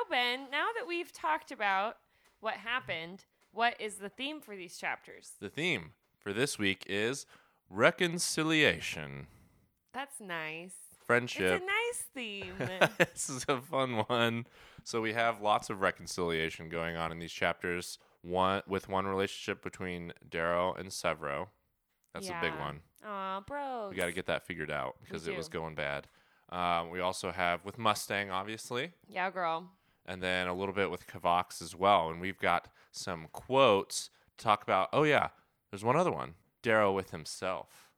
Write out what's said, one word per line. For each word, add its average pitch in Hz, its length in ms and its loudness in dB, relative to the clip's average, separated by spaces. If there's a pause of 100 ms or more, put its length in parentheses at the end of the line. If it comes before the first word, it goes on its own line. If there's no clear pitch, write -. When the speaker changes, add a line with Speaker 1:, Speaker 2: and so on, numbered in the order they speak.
(100)
Speaker 1:
Ben, 254 400 0
now 302 160 0 (100)
that 427 100 -4
we've 339 260 -4
talked 320 380 -4
about 208 460 0 (440)
what 214 140 -4
happened, 202 680 -6 (280)
what 233 280 2
is 202 160 -6
the 196 120 -8
theme 285 320 -6
for 208 160 -16
these 175 200 -12
chapters? - 640 -8
Speaker 2:
The 101 100 -6
theme 139 420 -2 (260)
for 101 140 -6
this 120 260 0
week 95 300 2
is 110 380 0 (440)
reconciliation. 127 1600 2 (680)
Speaker 1:
That's 269 280 -10
nice. 170 540 -6 (320)
Speaker 2:
Friendship. 120 560 2
Speaker 1:
It's - 0 -
a 359 40 -6
nice 466 380 -2 (100)
theme. 190 720 -2 (100)
Speaker 2:
<laughs> - 0 -
This - 320 0
is 127 180 -6
a 135 120 2
fun 127 480 0
one. 117 380 2 (380)
So 117 160 -2
we 110 120 0
have 117 280 2
lots 104 300 2
of 101 100 -4
reconciliation 85 880 0
going 82 280 -4
on 82 160 -2
in 82 60 -8
these 85 140 -10
chapters. 87 680 -2 (240)
One 92 440 2
with 95 220 -2
one 98 180 0
relationship 98 560 -2
between 90 500 -8 (160)
Darrow 87 460 2
and 92 140 -8
Severo. 80 600 -2 (680)
That's 190 140 -8
a - 120 -4
big 85 140 0
Speaker 1:
Yeah. 73 100 -6
Speaker 2:
one. 73 160 -6 (240)
Speaker 1:
Aw, 196 360 -6
bros. 262 500 -8
Speaker 2:
We 92 60 -8
gotta 87 160 -2
get 87 140 -6
that - 200 -2
figured 80 240 -6
out 67 300 -4
Speaker 1:
We - 60 -20
Speaker 2:
because 80 220 -8
it 80 80 -4
was 80 120 -8
Speaker 1:
do. 87 100 -6
Speaker 2:
going 80 160 -6
bad. 71 320 -4 (420)
Um, 85 420 0
we 90 100 -4
also 92 320 -2
have 87 320 0
with 98 140 -8
Mustang, 104 520 0
obviously. 110 640 -6 (160)
Speaker 1:
Yeah, 190 220 -2
girl. 175 400 -4 (360)
Speaker 2:
And 92 160 -6
then 90 260 2
a 90 60 0
little 95 200 -2
bit 95 160 2
with 90 160 -6
Kavox 87 540 0
as 85 160 -10
well. 92 320 6
And 82 120 -4
we've 92 180 -4
got 87 300 2 (240)
some 82 400 -8
quotes 123 800 4 (280)
to - 60 -16
talk 107 180 6
about. 95 300 4
Oh, 135 100 6
yeah. 147 260 6 (420)
There's 101 140 -10
one 123 120 4
other 175 160 4
one. 71 220 -6 (280)
Darrow 107 300 6
with 95 180 -2
himself. 87 880 -8